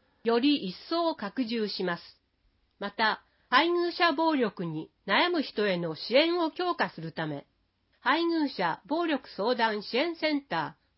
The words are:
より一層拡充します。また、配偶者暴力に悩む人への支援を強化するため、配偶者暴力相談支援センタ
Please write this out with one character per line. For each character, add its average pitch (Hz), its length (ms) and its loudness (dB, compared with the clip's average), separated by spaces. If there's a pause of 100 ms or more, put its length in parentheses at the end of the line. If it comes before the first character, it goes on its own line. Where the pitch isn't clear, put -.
(240)
よ 233 160 4
り 277 260 2
一 180 80 -6 (140)
層 330 260 0
拡 220 300 -4
充 220 240 -2
し 190 160 -6
ま 175 140 -2
す。 - 40 -20 (760)
ま 202 120 -6
た、 214 320 0 (280)
配 302 180 6
偶 349 240 0
者 339 200 4
暴 320 240 2
力 208 280 -2
に 156 260 -6 (160)
悩 262 220 4
む 339 140 0
人 - 240 -2
へ 185 100 2
の 170 180 -2
支 - 200 -4
援 330 240 4
を 320 120 0
強 349 240 -2
化 202 160 0
す - 100 -16
る 160 120 -8
た 160 140 -4
め、 143 200 -8 (540)
配 302 240 2
偶 330 240 2
者 170 380 -2
暴 330 200 -2
力 302 300 -2
相 226 180 0
談 220 280 -2
支 - 140 -8
援 330 200 0
セ 311 160 -2
ン 285 100 0
タ 156 340 -4 (220)